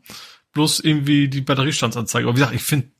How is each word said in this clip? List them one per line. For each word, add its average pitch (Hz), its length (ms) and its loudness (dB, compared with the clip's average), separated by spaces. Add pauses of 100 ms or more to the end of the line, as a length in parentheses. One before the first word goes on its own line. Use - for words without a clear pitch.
(540)
Bloß 151 280 0
irgendwie 147 460 2
die 135 140 -4
Batteriestandsanzeige. 131 840 -2
Aber 120 80 2
wie 127 60 4
gesagt, 139 140 0
ich - 80 -4
find - 360 -2